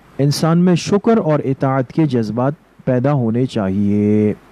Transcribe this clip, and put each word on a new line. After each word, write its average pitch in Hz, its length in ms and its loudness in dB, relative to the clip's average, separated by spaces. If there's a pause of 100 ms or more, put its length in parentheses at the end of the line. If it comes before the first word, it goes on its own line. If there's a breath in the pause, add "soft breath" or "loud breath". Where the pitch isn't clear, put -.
(160 soft breath)
इंसान 156 420 0
में 180 200 4
शुक्र 226 420 0
और 156 240 0
इताअत 135 480 -2
के 160 160 0
जज्बात 123 480 -2 (300)
पैदा 127 280 0
होने 120 340 0
चाहिए। 104 880 0 (160)